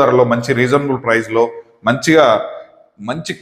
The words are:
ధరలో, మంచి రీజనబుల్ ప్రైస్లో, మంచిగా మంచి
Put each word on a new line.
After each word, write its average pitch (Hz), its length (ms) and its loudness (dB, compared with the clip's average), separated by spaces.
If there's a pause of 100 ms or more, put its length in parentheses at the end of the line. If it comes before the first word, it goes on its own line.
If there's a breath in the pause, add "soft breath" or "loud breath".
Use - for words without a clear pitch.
ధరలో, 127 320 4
మంచి 120 180 -2 (100)
రీజనబుల్ 131 440 0
ప్రైస్లో, 113 380 0 (460)
మంచిగా 151 380 2 (800)
మంచి 160 340 -8